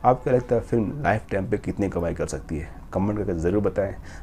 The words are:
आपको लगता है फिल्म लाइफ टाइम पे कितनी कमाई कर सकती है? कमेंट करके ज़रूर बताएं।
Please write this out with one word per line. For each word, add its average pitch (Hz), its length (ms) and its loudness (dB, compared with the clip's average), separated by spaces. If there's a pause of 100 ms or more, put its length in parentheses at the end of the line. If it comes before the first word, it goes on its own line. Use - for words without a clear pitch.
आपको 127 260 4
लगता 165 240 4
है 117 60 4
फिल्म 117 420 0
लाइफ 107 280 2
टाइम 98 200 -2
पे 104 80 2
कितनी 92 300 -2
कमाई 85 260 -2
कर 78 120 -2
सकती 73 320 -6
है? - 160 -8 (180)
कमेंट 101 260 0
करके 95 160 0
ज़रूर 90 280 2
बताएं। 98 320 0 (280)